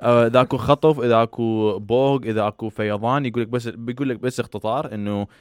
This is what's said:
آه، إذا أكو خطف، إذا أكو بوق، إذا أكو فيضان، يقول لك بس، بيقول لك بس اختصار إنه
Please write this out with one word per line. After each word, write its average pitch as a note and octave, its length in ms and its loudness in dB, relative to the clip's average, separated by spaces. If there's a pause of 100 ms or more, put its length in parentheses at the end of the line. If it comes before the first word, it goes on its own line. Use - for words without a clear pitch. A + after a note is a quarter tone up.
آه، A#2+ 240 4
إذا A#2+ 140 4
أكو B2+ 160 0
خطف، C#3+ 440 2
إذا A2+ 220 4
أكو A2 560 0
بوق، B2+ 460 2
إذا G#2+ 240 -2
أكو G#2+ 200 -8
فيضان، A2 580 -2
يقول A#2+ 160 -2
لك G#2+ 60 -6
بس، A#2+ 200 -4
بيقول A#2+ 400 -6
لك A#2 100 -4
بس B2 220 -4
اختصار A2+ 540 -4
إنه G2+ 320 -4 (140)